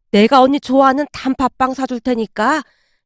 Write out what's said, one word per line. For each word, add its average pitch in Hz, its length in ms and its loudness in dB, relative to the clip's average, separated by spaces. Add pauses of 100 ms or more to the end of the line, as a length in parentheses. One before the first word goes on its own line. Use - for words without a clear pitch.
(120)
내가 226 300 4
언니 277 180 2
좋아하는 269 520 0
단팥빵 262 600 -4
사줄 254 260 -8
테니까 247 640 -4 (420)